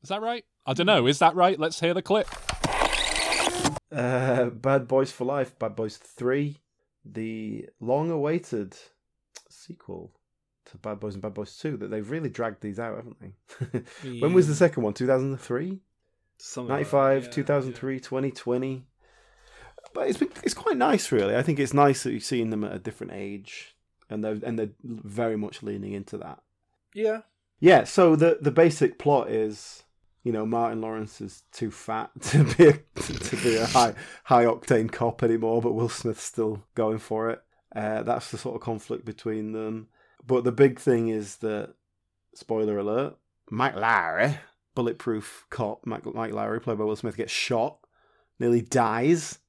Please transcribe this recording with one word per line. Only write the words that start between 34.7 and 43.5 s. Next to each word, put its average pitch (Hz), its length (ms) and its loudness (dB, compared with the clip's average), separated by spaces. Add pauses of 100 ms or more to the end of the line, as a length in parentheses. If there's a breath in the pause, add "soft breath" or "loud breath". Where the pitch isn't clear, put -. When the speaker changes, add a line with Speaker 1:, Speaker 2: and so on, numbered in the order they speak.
Speaker 2:
cop 117 320 -2
anymore, 113 360 2
but 117 120 0
Will 113 160 -2
Smith's - 340 -6
still 107 400 -4 (120)
going 110 240 0
for 110 320 -4
it. 117 120 -8 (320)
Uh, 107 280 -4
that's 120 280 -4
the - 80 -10
sort 123 160 -8
of 113 80 -8
conflict 113 420 -8
between 110 480 -8
them. 110 360 -8 (360)
But 123 200 0
the 123 80 2
big 135 260 6
thing 117 300 2
is 107 300 -4
that, 107 360 -6 (600)
spoiler 107 440 -2
alert, 110 380 -2 (340)